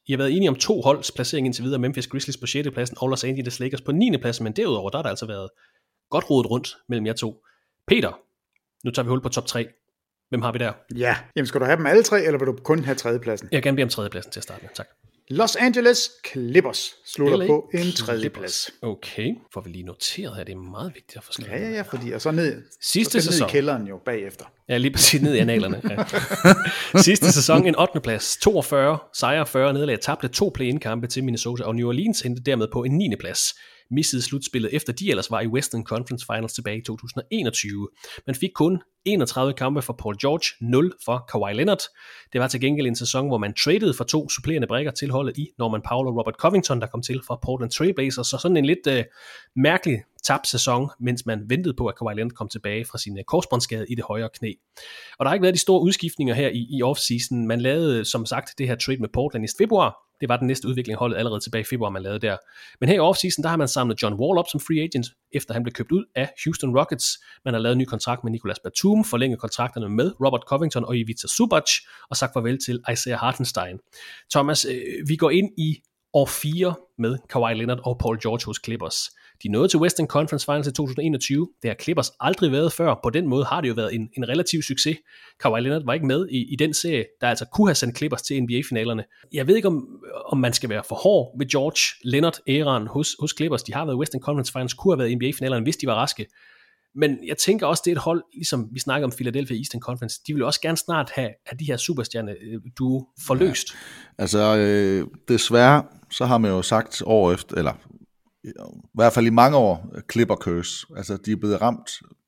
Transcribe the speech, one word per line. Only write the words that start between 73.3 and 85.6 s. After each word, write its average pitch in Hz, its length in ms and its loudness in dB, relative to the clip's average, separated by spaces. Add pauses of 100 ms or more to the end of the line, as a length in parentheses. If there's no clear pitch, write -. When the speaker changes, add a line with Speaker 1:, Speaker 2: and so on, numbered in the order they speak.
Speaker 1:
Thomas, 147 320 2
øh, 139 440 -6
vi 156 80 2
går 156 140 4
ind 190 280 2
i 156 180 0 (360)
år 139 140 4
fire 170 480 -2 (240)
med 120 200 0 (120)
Kawhi 117 240 0
Leonard 120 300 -2
og 123 140 -2
Paul 113 240 -2
George 117 240 -2
hos 107 180 -8
Clippers. 104 320 -6 (460)
De 104 60 -6
nåede 120 200 4
til 170 100 4
Western 151 280 2
Conference 151 380 0
Finals 147 220 0
i 139 60 -4
to 147 140 -4
tusind 127 120 -8
og 151 60 -2
enogtyve. 156 440 0 (140)
Det 170 80 -2
har - 120 -4
Clippers - 280 0 (100)
aldrig 147 320 2
været 151 200 2
før. 160 300 2
På 120 80 0
den 156 160 0
måde 135 180 2
har 160 160 -2
det 139 80 0
jo 113 60 -2
været 110 200 -4
en, 110 220 -4
en 120 120 -6
relativ 156 340 0
succes. 151 340 -2 (460)
Kawhi 117 180 4